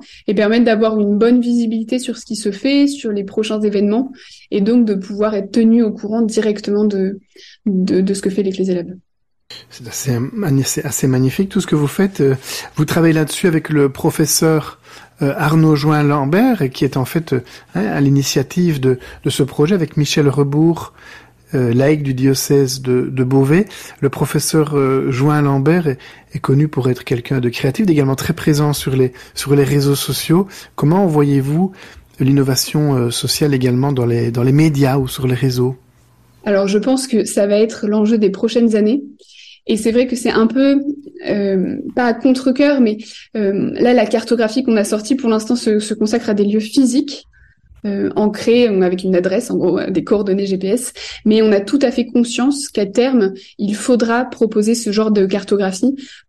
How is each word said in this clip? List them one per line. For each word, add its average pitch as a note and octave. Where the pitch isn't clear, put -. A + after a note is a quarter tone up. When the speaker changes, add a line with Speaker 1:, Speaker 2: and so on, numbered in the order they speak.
Speaker 1:
et G#3+
permettent A3
d'avoir A3
une G#3
bonne A#3+
visibilité A#3
sur B3
ce -
qui G#3+
se G#3
fait, C#4
sur C4
les G3+
prochains G#3+
événements, G#3
et G#3
donc A3+
de G#3
pouvoir G#3
être G3+
tenu A3+
au G#3
courant A3
directement G#3
de, G3
de, F#3
de F#3+
ce F#3+
que G3
fait G3+
l'Ecclesia F#3+
Lab. F3+
Speaker 2:
C'est A#2+
assez, -
c'est -
assez C#3+
magnifique C3
tout F#3+
ce -
que -
vous D3
faites. G3
Euh, C3+
vous D3+
travaillez E3
là-dessus D#3
avec D#3+
le C#3+
professeur, D#3
euh, C#3
Arnaud D#3
Join-Lambert, D3+
et C3+
qui -
est C3+
en B2+
fait, E3
euh, B2+
hein, G3
à D#3+
l'initiative C#3
de, C3
de D3
ce -
projet D3+
avec D#3+
Michel D3
Rebourg, C#3+
euh, B2
laïc C#3+
du C3+
diocèse C3+
de, B2+
de C3
Beauvais. C3+
Le C3+
professeur, D3+
euh, C3+
Join-Lambert D3
est, C3
est D3+
connu C#3+
pour B2+
être B2
quelqu'un B2+
de B2
créatif, C3+
d'également C#3
très -
présent D3
sur C3+
les, B2+
sur C#3+
les C#3
réseaux C#3
sociaux. E3
Comment F3+
voyez-vous D3
l'innovation, C#3
euh, A#2+
sociale C#3
également B2+
dans B2+
les, A#2+
dans A#2+
les C3
médias C#3+
ou C3
sur C3
les B2+
réseaux ? B2+
Speaker 1:
Alors, G3
je G3+
pense C4
que G#3+
ça G#3
va G3+
être A3
l'enjeu G#3+
des G3+
prochaines A3+
années. G#3+
Et A3
c'est A3
vrai B3
que A#3+
c'est -
un A3+
peu, C4+
euh, G3
pas B3
à A3+
contre-cœur, C4
mais, G#3+
euh, G3+
là, B3
la A3
cartographie A3+
qu'on A3+
a G3+
sortie, G#3+
pour A#3+
l'instant, A3
se, G#3+
se G#3+
consacre A3
à -
des G3+
lieux G3+
physiques, B3+
euh, G3+
ancrés, A3+
euh, G3
avec F#3
une F#3
adresse, F#3
en F#3
gros, F3+
euh, -
des -
coordonnées G3+
G G3
P F#3+
S. B3
Mais G#3+
on G#3+
a G3+
tout C#4
à B3
fait A#3+
conscience B3
qu'à G3+
terme, A#3
il G#3
faudra A#3+
proposer A3
ce A3+
genre A3
de G3+
cartographie G3+